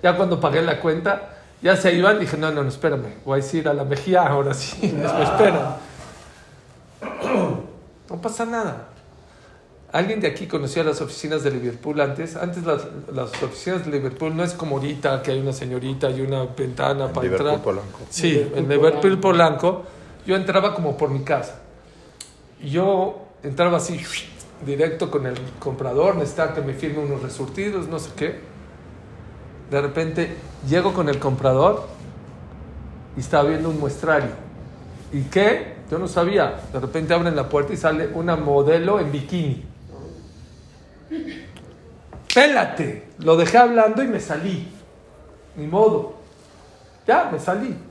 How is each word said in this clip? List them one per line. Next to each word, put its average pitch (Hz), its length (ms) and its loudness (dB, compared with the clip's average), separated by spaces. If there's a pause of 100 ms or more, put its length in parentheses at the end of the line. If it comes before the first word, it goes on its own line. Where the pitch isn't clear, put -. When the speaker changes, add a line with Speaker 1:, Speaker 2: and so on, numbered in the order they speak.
Speaker 1:
Ya 180 140 6
cuando 180 240 2
pagué 160 220 2
la 156 180 0
cuenta, 170 540 0 (260)
ya 180 160 6
se 185 180 4
iban, 196 240 6
dije, - 180 -2
"No, 156 140 0
no, 147 120 0
no, 139 60 0
espérame, 127 460 -2 (100)
voy 135 160 0
a - 20 -4
decir 156 260 -2
a 151 60 2
la 139 100 -2
mejilla, 165 420 2
ahora 139 280 2
sí, - 340 -4
<laughs> 156 80 0
después 147 320 0
espera". 160 480 4 (1300)
<clears throat> 190 600 -2 (480)
No 170 100 -10
pasa 226 240 -4
nada. 208 440 -4 (1040)
¿Alguien 202 300 0
de 170 60 0
aquí 170 200 -4
conocía 156 380 -2
las 151 160 0
oficinas 156 440 -4
de 143 60 2
Liverpool 123 500 -4
antes? 143 360 -2
Antes 175 300 -6
las, 151 160 0 (280)
las 127 320 -6
oficinas 175 440 -4
de 151 60 -6
Liverpool 143 440 -4
no 170 80 0
es 175 80 -4
como 143 240 -4
ahorita, 135 460 -2
que 143 80 -2
hay 135 100 0
una 135 140 -2
señorita 131 560 -4
y 127 100 -4
una 135 240 -2
ventana 135 600 -2
Speaker 2:
En 120 60 -6
Speaker 1:
para 127 120 -2
Speaker 2:
Liverpool 127 240 2
Speaker 1:
entrar. 151 160 0
Speaker 2:
Polanco. 101 340 -4 (120)
Speaker 1:
Sí, 170 220 0
Speaker 3:
Liverpool 139 260 0
Speaker 1:
en 135 100 0
Liverpool 156 520 6
Speaker 3:
Polanco. 170 400 4 (120)
Speaker 1:
Polanco. 180 140 -8 (400)
Yo 190 100 2
entraba 185 380 2
como 151 240 -2
por 147 100 0
mi 135 160 -2
casa. - 360 -4 (1000)
Y 147 100 -10
yo 190 580 0 (140)
entraba 170 360 2
así, 165 200 -4 (680)
directo 160 440 0
con 139 160 0
el 123 120 -4 (200)
comprador, 139 580 2
necesitaba 156 360 -2
que 151 80 -4
me 135 140 -4
firme 147 240 -4
unos 139 240 -2
resurtidos, 165 680 -6
no 165 100 -6
sé - 160 -10
qué. - 260 -4 (1300)
De 139 100 0
repente 160 560 -2 (320)
llego 180 240 4
con 175 160 0
el 139 100 2
comprador 135 680 2 (1300)
y 131 40 -8
estaba 147 280 4
viendo 160 220 0
un 156 100 -2
muestrario. 143 500 0 (840)
¿Y 139 100 -2
qué? 196 500 2 (180)
Yo 156 80 -2
no 180 100 -4
sabía. 175 500 2 (140)
De 131 80 -2
repente 156 320 -2
abren 170 240 2
la 131 140 -2
puerta 147 240 2
y - 20 -6
sale 160 380 0
una 165 200 0
modelo 156 640 4
en 147 140 0
bikini. 147 500 -2 (2750)
¡Pélate! 240 760 4 (100)
Lo 160 180 6
dejé 165 220 6
hablando 233 440 6
y 262 60 -2
me 208 120 -2
salí. 165 480 -4 (880)
Ni 151 100 -8
modo. 202 480 2 (920)
Ya, 320 240 4
me 156 80 -4
salí. 202 380 -2 (140)